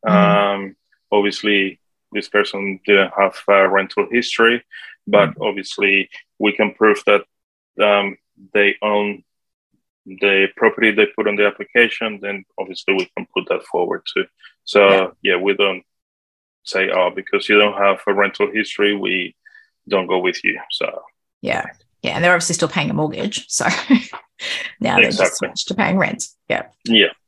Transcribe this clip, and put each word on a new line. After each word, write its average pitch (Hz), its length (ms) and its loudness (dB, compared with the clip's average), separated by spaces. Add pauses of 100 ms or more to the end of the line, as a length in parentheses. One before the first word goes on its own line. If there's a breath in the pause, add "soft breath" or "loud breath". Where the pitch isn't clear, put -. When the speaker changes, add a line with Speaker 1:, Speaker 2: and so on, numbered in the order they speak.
Speaker 1:
Mm-hmm. 107 100 2 (480)
Speaker 2:
Um, 98 120 -14 (360)
obviously, 101 680 0 (320)
this 104 180 -8
person 98 560 -2
didn't 98 320 4
have 98 180 2 (120)
a 98 200 6
rental 98 440 0
history, 117 520 2 (440 loud breath)
but 101 240 4
Speaker 1:
Mm-hmm. - 120 -12
Speaker 2:
obviously 98 680 -2 (280 loud breath)
we 104 140 0
can 104 220 -2
prove 107 320 2
that, 101 180 4 (580)
um, 101 360 2 (360)
they 101 280 2
own 104 420 -2 (800)
the 98 420 0 (100)
property 110 340 2
they 104 140 2
put 104 220 -4
on 104 100 -2
the 104 100 2
application, 110 760 -2
then 101 220 -8 (160)
obviously 95 340 -10
we 92 220 -4
can 95 180 -10
put 92 140 -6
that 87 160 -4
forward 90 380 -4 (120)
too. 95 120 -4 (400 soft breath)
So 101 240 6
Speaker 1:
Yeah. 95 180 4 (140)
Speaker 2:
yeah, 95 160 0
we 98 180 0
don't 95 280 -2 (800)
say, 95 260 -2
"Oh, 90 200 2
because 95 380 -6
you 107 100 4
don't 104 200 2
have 98 280 2
a 101 80 0
rental 101 380 0
history, 104 440 -2
we 98 400 -4 (520 soft breath)
don't 92 200 0
go 92 120 2
with 90 240 -2
you." - 160 -2 (120)
So - 320 -6 (380)
Speaker 1:
Yeah. - 260 -4 (340)
Yeah. - 140 -4
And 156 80 -2
they're 175 100 4
obviously 170 220 -2
still - 120 -2
paying 156 220 -4
a - 40 -4
mortgage. - 540 -6
So - 180 -4
<laughs> - 1160 -4
now - 160 0
they - 60 4
just - 180 -2
Speaker 2:
Exactly. - 260 -2
Speaker 1:
switched - 220 -8
to - 60 -4
paying - 220 0
rent. - 300 -4 (220)
Yeah. - 180 -4 (180)
Speaker 2:
Yeah. 110 280 4 (140)